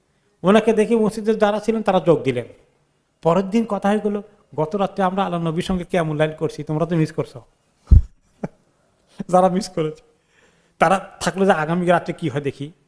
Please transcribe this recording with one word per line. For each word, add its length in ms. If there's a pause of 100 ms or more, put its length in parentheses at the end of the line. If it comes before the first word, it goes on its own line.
(440)
ওনাকে 300
দেখে 220
মসজিদে 400
যারা 240
ছিলেন 240
তারা 160
যোগ 240
দিলেন। 220 (760)
পরের 280
দিন 200
কথা 200
হয়ে 140
গেল, 180 (340)
"গত 200
রাত্রে 280
আমরা 220
আল্লাহ 160
নবীর 220
সঙ্গে 200
কিয়ামুল 340
লাইল 220
করছি, 240
তোমরা 220
তো 100
মিস 160
করছো।" 300 (500)
<laughs> 1400
যারা 220
মিস 200
করেছে 340 (760)
তারা 400
থাকলো 260
যে 60
আগামী 340
রাত্রে 280
কি 160
হয় 120
দেখি। 300 (160)